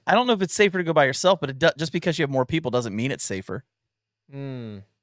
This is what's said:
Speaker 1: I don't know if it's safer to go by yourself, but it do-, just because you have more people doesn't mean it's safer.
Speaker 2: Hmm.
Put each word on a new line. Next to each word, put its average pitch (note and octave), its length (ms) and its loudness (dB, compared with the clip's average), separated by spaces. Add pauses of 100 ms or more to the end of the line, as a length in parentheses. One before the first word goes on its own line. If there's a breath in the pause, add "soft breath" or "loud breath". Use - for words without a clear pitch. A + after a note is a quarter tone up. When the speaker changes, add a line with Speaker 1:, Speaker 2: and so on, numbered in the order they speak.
Speaker 1:
I - 80 2
don't A#3+ 140 4
know B3 60 4
if F#3+ 100 -2
it's F3 100 -2
safer G3 240 4
to F3+ 60 0
go E3 100 -2
by D3+ 120 6
yourself, F3+ 360 2
but C#3 80 -4
it C3+ 80 -8
do-, D#3 180 4
just D#3+ 160 -4
because E3+ 280 -2
you E3 40 0
have C#3 60 0
more C3 160 0
people D#3 240 -2
doesn't A#2 260 -2
mean A#2+ 140 -2
it's - 140 -6
safer. F#2+ 400 -6 (680)
Speaker 2:
Hmm. B2+ 460 -12 (260)